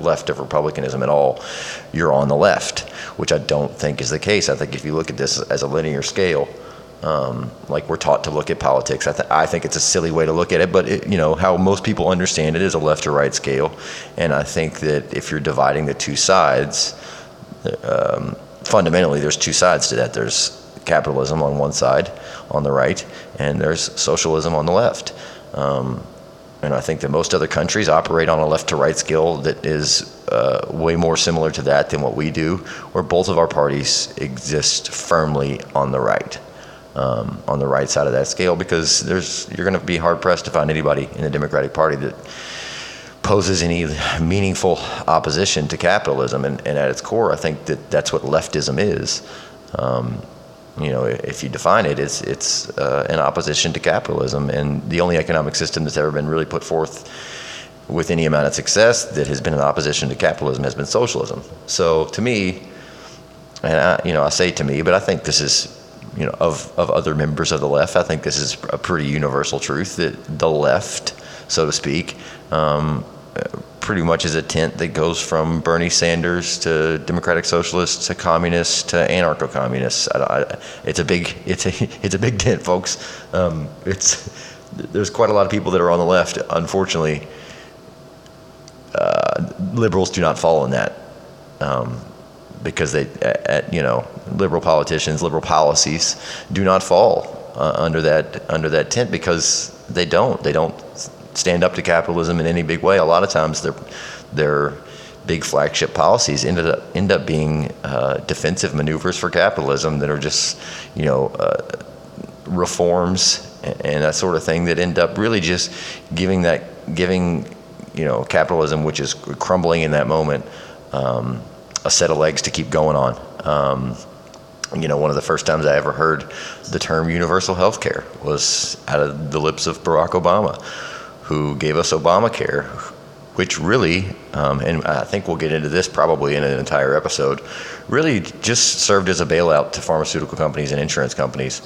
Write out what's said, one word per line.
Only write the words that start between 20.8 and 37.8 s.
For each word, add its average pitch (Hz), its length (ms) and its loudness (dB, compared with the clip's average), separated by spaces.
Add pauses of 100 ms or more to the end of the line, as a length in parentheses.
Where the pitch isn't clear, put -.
capitalism 76 560 2
on 71 160 0
one 71 140 0
side, 67 380 2 (400)
on 73 120 0
the 71 100 0
right, 69 320 2 (340)
and 73 220 0
there's 78 400 -2
socialism 80 540 0
on 76 100 2
the 85 80 2
left. 107 400 2 (400)
Um, 67 500 -2 (600)
and 73 120 -2
I 64 60 0
think 78 200 -4
that 69 100 -4
most 80 240 0
other 78 120 2
countries 90 420 0
operate 80 400 4
on 80 100 4
a 78 80 2
left 78 240 0
to 82 60 0
right 73 200 2
scale 80 420 2
that 73 280 -4
is, - 640 -2
uh, 62 420 2
way 82 260 0
more 82 200 2
similar 80 360 2
to 73 100 -6
that 71 280 4
than 73 100 -2
what 58 160 -2
we 78 140 -2
do, 80 260 0 (360)
where 90 120 0
both 90 240 2
of 87 100 2
our 82 80 6
parties 71 720 0
exist 69 760 -2
firmly 73 680 0 (140)
on 69 180 2
the 65 80 0
right, 50 380 -2 (560)
um, 62 520 -2
on 71 120 0
the 69 80 0
right 67 240 2